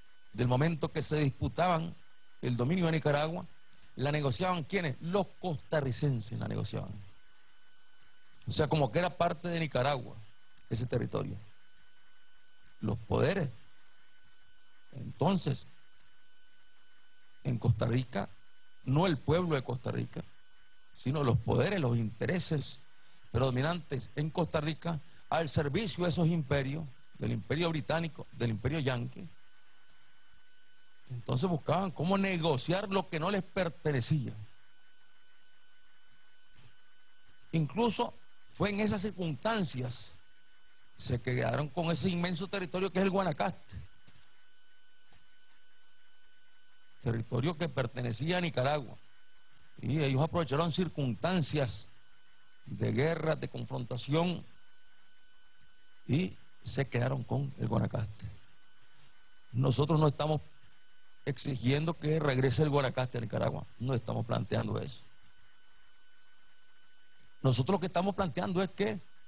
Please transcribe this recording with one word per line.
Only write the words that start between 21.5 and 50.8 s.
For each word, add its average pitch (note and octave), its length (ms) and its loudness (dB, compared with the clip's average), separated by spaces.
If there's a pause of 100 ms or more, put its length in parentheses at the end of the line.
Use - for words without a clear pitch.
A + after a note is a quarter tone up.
los A#2+ 180 4
intereses D3 800 0 (540)
predominantes C3+ 840 2
en D3+ 160 0
Costa D#3+ 300 2
Rica, D#3 400 -2 (280)
al D#3+ 200 2
servicio D#3+ 560 2
de F3 60 4
esos E3 180 6
imperios, C#3+ 560 2 (340)
del A#2+ 140 2
imperio D3 360 2
británico, D#3+ 600 0
del A#2 200 0
imperio C3+ 280 0
yanqui. B2+ 480 0 (1800)
Entonces B2+ 400 2
buscaban E3+ 400 2
cómo F3 260 4
negociar F#3 760 4
lo F#3+ 180 4
que E3 100 -2
no E3+ 140 2
les F#3+ 100 2
pertenecía. D3+ 880 2 (3250)
Incluso G3+ 640 2 (420)
fue G3 140 4
en G3 80 0
esas G#3 240 4
circunstancias, E3+ 1120 0 (840)
se B2 240 0
quedaron B2+ 460 2
con E3 240 2
ese F3 200 4
inmenso F3 360 2
territorio F#3 460 0
que F#3+ 80 4
es G3 40 8
el F#3+ 60 8
Guanacaste, F#3 640 2 (3250)
territorio B2 560 0
que E3+ 100 0
pertenecía B2+ 680 0
a - 20 4
Nicaragua. C3 540 2 (880)
Y D3 220 4
ellos C3+ 180 6
aprovecharon D#3+ 480 4
circunstancias D3+ 1160 2 (800)